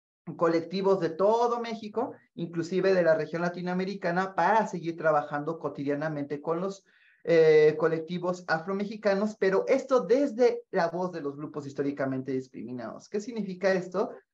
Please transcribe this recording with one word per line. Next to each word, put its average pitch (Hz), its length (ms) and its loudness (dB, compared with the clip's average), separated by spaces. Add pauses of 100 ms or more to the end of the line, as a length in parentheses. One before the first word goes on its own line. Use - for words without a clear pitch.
(360)
colectivos 180 640 2
de 170 100 0
todo 233 500 2
México, 226 540 -6 (200)
inclusive 170 600 0
de 180 100 4
la 160 100 6
región 156 300 -2
latinoamericana, 180 920 -4
para 196 320 4
seguir 165 320 -6
trabajando 151 640 0
cotidianamente 143 800 -4
con 165 180 -2
los, 190 240 -8 (460)
eh, 156 480 8
colectivos 165 680 -2
afromexicanos, 202 920 -2
pero 190 300 2
esto 262 380 2
desde 240 640 2
la 175 160 2
voz 180 240 -2
de 170 80 -8
los 143 160 -6
grupos 147 320 -10
históricamente 135 640 -4
discriminados. 123 800 -10
¿Qué 208 100 -4
significa 196 540 -2
esto? 185 380 -2 (220)